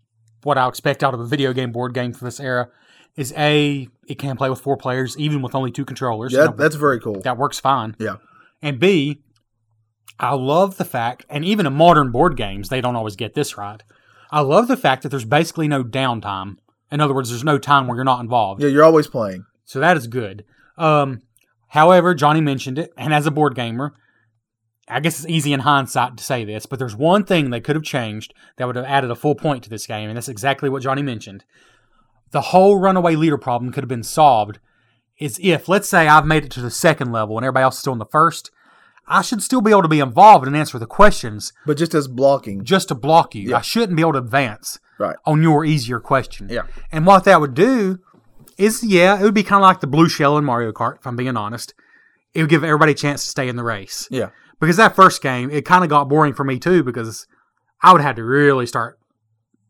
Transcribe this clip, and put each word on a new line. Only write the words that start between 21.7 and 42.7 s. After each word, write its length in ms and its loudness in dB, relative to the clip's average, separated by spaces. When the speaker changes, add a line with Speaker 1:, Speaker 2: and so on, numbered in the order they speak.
Speaker 1:
Johnny 260 2
mentioned 380 -4
it, 180 -8
and 160 -4
as 140 0
a 40 2
board 240 0
gamer, 400 -8
I 120 -6
guess 200 -2
it's 80 -12
easy 240 -2
in 80 -2
hindsight 580 0
to 60 -16
say 200 -4
this, 220 -10
but 120 -10
there's 180 -8
one 280 2
thing 260 0
they 100 -6
could 160 -4
have 80 -6
changed 480 -8
that 100 -6
would 100 -8
have 80 -8
added 260 0
a 60 -6
full 180 -2
point 300 -4
to 60 -20
this 160 -12
game, 220 -8
and 80 -10
that's 120 -10
exactly 400 -4
what 140 -4
Johnny 200 -4
mentioned. 420 -12
The 100 -2
whole 380 4
runaway 380 2
leader 220 0
problem 340 -4
could 120 -8
have 40 -10
been 140 -8
solved 560 2
is 240 -8
if, 260 0
let's 200 0
say 200 4
I've 180 6
made 180 2
it 80 -16
to 80 -12
the 100 -8
second 420 0
level 240 -4
and 80 -4
everybody 200 0
else 100 0
is 60 -12
still 120 -4
in 60 -6
the 80 -10
first, 440 0
I 160 0
should 200 -6
still 180 0
be 100 2
able 120 8
to 60 0
be 120 2
involved 460 8
and 100 -2
answer 220 -4
the 80 -8
questions. 640 2
Speaker 2:
But 100 0
just 180 -2
as 140 -2
blocking. 560 0
Speaker 1:
Just 240 0